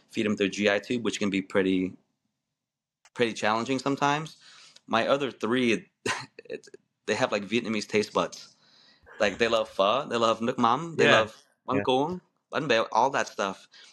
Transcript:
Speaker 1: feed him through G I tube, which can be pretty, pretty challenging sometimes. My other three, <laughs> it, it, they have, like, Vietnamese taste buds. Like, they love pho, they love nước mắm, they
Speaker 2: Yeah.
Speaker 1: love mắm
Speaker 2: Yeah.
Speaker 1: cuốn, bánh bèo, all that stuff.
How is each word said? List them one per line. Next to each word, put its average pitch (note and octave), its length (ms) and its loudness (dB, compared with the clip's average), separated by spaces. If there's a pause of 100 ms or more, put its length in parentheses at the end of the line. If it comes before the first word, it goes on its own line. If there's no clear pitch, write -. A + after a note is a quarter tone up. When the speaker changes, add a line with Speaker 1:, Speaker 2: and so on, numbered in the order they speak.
(120)
Speaker 1:
feed A2 140 -2
him G#2 120 0
through G2+ 120 0
G G2+ 200 0
I G#2 100 2
tube, A#2+ 260 -4
which G2 140 -4
can G#2 120 -2
be F#2+ 100 0
pretty, F#2+ 520 0 (1200)
pretty A#2 200 0
challenging A2+ 460 0
sometimes. C#3+ 580 -2 (500)
My A2 200 0
other C3+ 240 0
three, A#2 420 0
<laughs> - 0 -
it, F#2 120 -2 (640)
it, - 180 -12 (400)
they G#2+ 80 0
have, - 160 0
like, G#2 140 -2
Vietnamese A2 420 -4
taste G#2 260 -2
buds. - 420 -4 (640)
Like, G2+ 200 0
they A#2 100 4
love A2 200 0
pho, A2+ 400 0
they A#2+ 80 -2
love A2+ 240 2
nước - 160 -2
mắm, C3+ 400 0
they C#3 100 6
Speaker 2:
Yeah. - 0 -
Speaker 1:
love A2+ 260 4 (340)
mắm B2+ 100 -2
Speaker 2:
Yeah. C3+ 60 0
Speaker 1:
cuốn, D3 380 0 (300)
bánh C#3+ 180 -4
bèo, A2+ 220 2
all B2 200 2
that A#2 160 -2
stuff. G2 400 -6 (260)